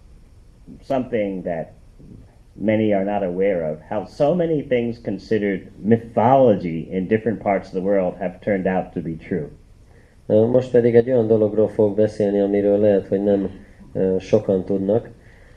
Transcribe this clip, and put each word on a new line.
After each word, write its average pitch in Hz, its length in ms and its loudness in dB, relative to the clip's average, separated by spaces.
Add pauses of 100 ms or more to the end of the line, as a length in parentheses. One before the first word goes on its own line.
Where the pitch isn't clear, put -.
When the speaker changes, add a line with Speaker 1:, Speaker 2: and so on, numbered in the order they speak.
(800)
Speaker 1:
something 107 640 -4
that 82 300 -8 (840)
many 107 380 0
are 95 100 0
not 101 200 -2
aware 92 400 0
of, 78 160 -6 (100)
how 104 160 -6
so 151 300 0
many 165 260 -2
things 120 380 -2
considered 101 720 -4 (120)
mythology 107 1080 2
in 92 160 -2
different 107 320 -2
parts 98 280 -2
of - 60 -16
the 95 80 -4
world 95 380 0
have 90 220 -8
turned 95 260 -2
out 92 260 -2
to 90 80 -6
be 80 140 -8
true. 80 340 -8 (760)
Speaker 2:
Ö, 110 180 4
most 123 260 2
pedig 120 240 4
egy 117 140 6
olyan 120 180 2
dologról 107 400 2
fogok 104 280 0
beszélni, 104 440 0
amiről 101 400 2
lehet, 101 280 2
hogy 98 160 -2
nem, 98 260 0 (440)
ö, 95 260 0
sokan 98 460 0
tudnak. 101 440 -2 (480)